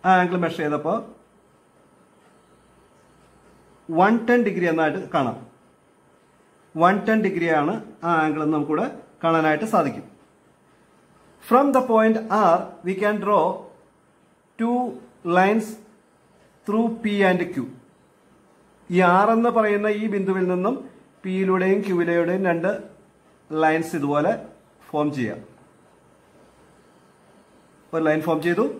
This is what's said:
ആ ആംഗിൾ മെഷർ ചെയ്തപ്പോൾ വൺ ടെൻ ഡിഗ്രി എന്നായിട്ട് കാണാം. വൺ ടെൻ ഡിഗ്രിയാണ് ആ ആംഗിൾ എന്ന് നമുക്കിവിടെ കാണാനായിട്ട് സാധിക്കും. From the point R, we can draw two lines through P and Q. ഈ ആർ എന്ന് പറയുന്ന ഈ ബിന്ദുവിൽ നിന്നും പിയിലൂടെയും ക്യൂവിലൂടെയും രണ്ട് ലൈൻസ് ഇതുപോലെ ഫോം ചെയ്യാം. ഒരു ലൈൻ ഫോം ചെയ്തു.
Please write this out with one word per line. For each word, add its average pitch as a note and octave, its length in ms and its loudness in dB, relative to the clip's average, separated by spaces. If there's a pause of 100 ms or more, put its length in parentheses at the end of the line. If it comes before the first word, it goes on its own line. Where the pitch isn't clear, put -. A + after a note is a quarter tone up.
ആ F#3 40 2 (100)
ആംഗിൾ F3+ 240 0
മെഷർ E3 200 -4
ചെയ്തപ്പോൾ D3 340 -2 (3000)
വൺ G#3 140 6 (140)
ടെൻ A#3+ 180 4
ഡിഗ്രി F3 260 -2
എന്നായിട്ട് D3+ 280 0 (140)
കാണാം. C3 220 -2 (1500)
വൺ F3+ 120 6 (120)
ടെൻ A3 200 2
ഡിഗ്രിയാണ് E3 480 0 (320)
ആ E3+ 60 0 (100)
ആംഗിൾ D#3 220 -2
എന്ന് D#3 120 0
നമുക്കിവിടെ D3+ 300 -2 (360)
കാണാനായിട്ട് D#3+ 520 0
സാധിക്കും. C#3+ 320 -2 (1400)
From C4 260 4
the B3+ 160 4
point A3 260 4 (140)
R, F#3+ 260 4 (300)
we F#3+ 160 -2
can G#3 220 0
draw G3 200 2 (1120)
two A3+ 420 -2 (360)
lines G3+ 300 2 (1000)
through A3+ 200 0 (160)
P G3+ 260 -2
and F3+ 140 0 (120)
Q. B2 120 -6 (1300)
ഈ F3 40 4 (180)
ആർ G3+ 200 4
എന്ന് A#3 200 2
പറയുന്ന G#3 320 0 (120)
ഈ G#3+ 120 -4
ബിന്ദുവിൽ F#3+ 400 -2
നിന്നും F#3 220 -2 (500)
പിയിലൂടെയും F#3+ 640 0
ക്യൂവിലൂടെയും E3+ 640 0
രണ്ട് E3+ 200 0 (920)
ലൈൻസ് D#3+ 360 0
ഇതുപോലെ D3 340 0 (580)
ഫോം D3 260 -2
ചെയ്യാം. A2+ 240 -6 (2500)
ഒരു D#3+ 160 -2
ലൈൻ D#3 200 2
ഫോം D#3 180 0
ചെയ്തു. F3 180 0 (160)